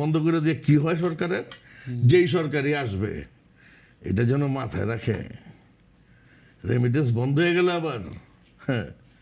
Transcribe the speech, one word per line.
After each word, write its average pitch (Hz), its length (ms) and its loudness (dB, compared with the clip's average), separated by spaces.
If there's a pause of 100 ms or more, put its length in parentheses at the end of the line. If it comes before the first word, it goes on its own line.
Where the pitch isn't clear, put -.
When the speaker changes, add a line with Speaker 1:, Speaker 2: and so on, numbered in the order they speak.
Speaker 1:
বন্ধ 156 140 0 (100)
করে 165 200 4
দিয়ে 160 120 2 (100)
কি 147 160 6
হয় 165 220 0
সরকারের? 175 420 -2
Speaker 2:
হুম। - 540 -12 (100)
Speaker 1:
যেই 180 160 6 (100)
সরকারই 147 360 0 (120)
আসবে, 98 280 -4 (960)
এটা 95 220 0
যেন 143 120 0 (160)
মাথায় 120 340 -6
রাখে। 107 260 -4 (1500)
রেমিটেন্স 123 380 2 (100)
বন্ধ 135 240 0
হয়ে 175 160 2
গেলে 180 120 4 (100)
আবার, 143 200 -4 (680)
হ্যাঁ, 110 220 -2 (340)